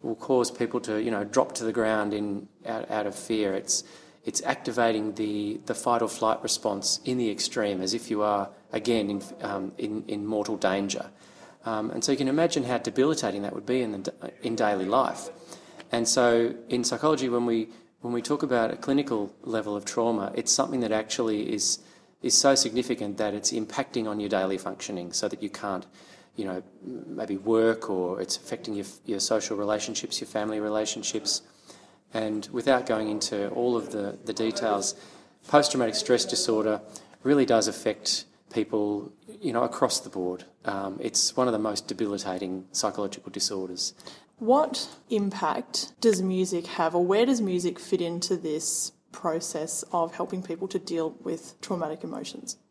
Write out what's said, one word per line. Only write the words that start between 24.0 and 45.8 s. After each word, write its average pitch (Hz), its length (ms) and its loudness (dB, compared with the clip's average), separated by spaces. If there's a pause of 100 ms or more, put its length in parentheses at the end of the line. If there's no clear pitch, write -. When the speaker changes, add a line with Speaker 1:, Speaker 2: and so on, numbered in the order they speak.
Speaker 1:
on 104 100 -2
your 104 100 -2
daily 95 300 2
functioning, 92 540 -6
so - 160 -2
that - 140 -6
you 101 80 -4
can't, 95 360 -4 (500)
you 107 80 -4
know, 92 180 -4 (220)
m-, - 220 -10
maybe 107 300 -4
work, 113 540 4
or 92 300 0
it's - 160 -4
affecting - 380 -8
your, 101 120 -4 (180)
your 101 160 -2
social 110 360 0
relationships, 104 640 -2
your - 80 -8
family 107 300 -2
relationships. 107 840 -2 (680)
And 107 400 -2
without 123 340 2
going 110 220 0
into 104 420 -2
all 120 260 2
of 107 160 -4
the, 101 320 -6
the 110 80 -6
details, 110 640 0 (520)
post-traumatic 131 460 6
stress - 300 4
disorder 107 560 2 (420)
really 135 240 6
does 113 220 6
affect - 560 -2 (280)
people, 104 600 0 (280)
you 135 120 -4
know, 117 100 2
across - 380 2
the 92 100 -12
board. 90 340 -4 (200)
Um, 98 360 -4
it's - 360 0
one 127 100 4
of 123 60 2
the 110 60 2
most 107 300 -2
debilitating 95 840 -4
psychological 101 580 -2
disorders. 92 640 -4 (440)
Speaker 2:
What 262 500 2 (200)
impact 202 920 -2